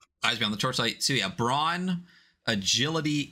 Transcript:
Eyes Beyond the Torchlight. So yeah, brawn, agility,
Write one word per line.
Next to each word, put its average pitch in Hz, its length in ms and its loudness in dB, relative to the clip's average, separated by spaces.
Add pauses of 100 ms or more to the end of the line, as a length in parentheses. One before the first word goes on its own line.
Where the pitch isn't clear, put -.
(240)
Eyes 117 140 2
Beyond 110 160 -2
the 104 60 -8
Torchlight. 123 420 0
So - 120 0
yeah, 98 160 2
brawn, 165 760 0 (420)
agility, 147 760 0 (100)